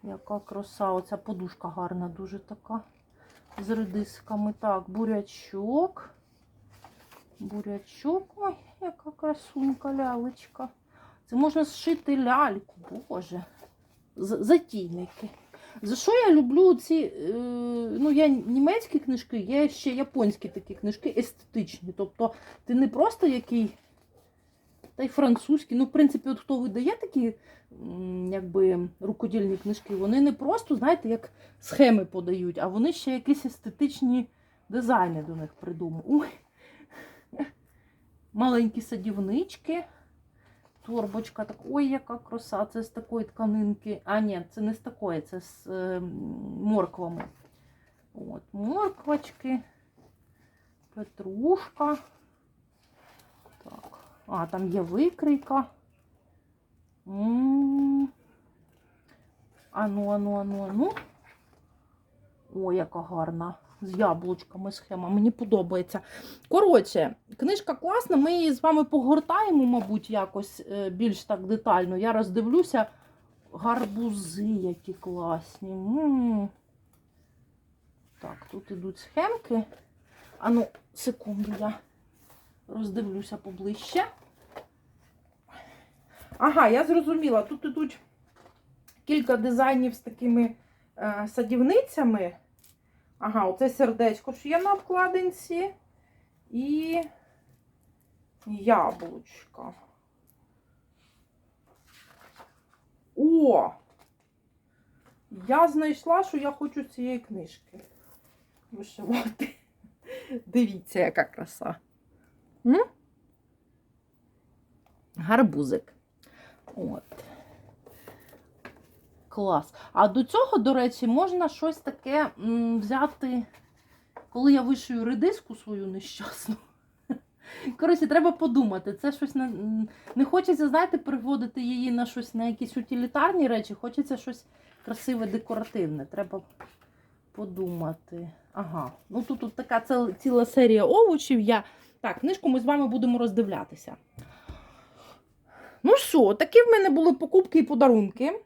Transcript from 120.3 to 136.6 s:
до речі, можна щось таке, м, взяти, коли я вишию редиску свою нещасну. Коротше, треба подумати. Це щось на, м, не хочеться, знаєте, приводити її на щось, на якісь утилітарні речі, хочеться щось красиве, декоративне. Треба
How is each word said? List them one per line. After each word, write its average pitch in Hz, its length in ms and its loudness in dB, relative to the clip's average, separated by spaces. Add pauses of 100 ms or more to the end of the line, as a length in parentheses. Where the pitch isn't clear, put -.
до 254 160 4
речі, 247 340 0
можна 349 420 2
щось 311 280 -4
таке, 285 520 -4 (100)
м, 233 400 0
взяти, 254 640 -2 (840)
коли 269 240 6
я 262 80 6
вишию 240 440 -2
редиску 247 500 0
свою 196 320 -10
нещасну. 196 680 -10 (1200)
Коротше, 330 280 4
треба 320 240 4
подумати. 226 640 0
Це 277 180 -4
щось 285 240 -6
на, 262 80 0
м, 220 460 -4 (260)
не 269 100 4
хочеться, 330 440 2
знаєте, 339 280 2
приводити 254 640 -4
її 247 300 -2
на 240 140 0
щось, 240 280 -10
на 226 120 -4
якісь 233 320 -6
утилітарні 277 680 0
речі, 220 260 -2
хочеться 247 440 -6
щось - 280 -12 (400)
красиве, 226 420 -6
декоративне. 196 800 -6
Треба 196 360 -8 (920)